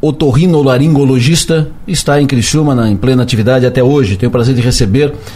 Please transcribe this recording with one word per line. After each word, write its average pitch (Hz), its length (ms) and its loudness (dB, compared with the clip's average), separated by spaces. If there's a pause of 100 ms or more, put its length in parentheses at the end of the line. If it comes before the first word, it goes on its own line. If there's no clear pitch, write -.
otorrinolaringologista, 147 1700 0 (180)
está 147 340 0
em 139 60 0
Criciúma, 135 480 0
na, 113 140 0
em 101 80 0
plena 127 260 0
atividade 123 420 0
até 127 160 0
hoje. 123 360 2
Tenho 123 120 -2
o - 40 -8
prazer 123 200 2
de 120 60 -2
receber, 123 540 0 (220)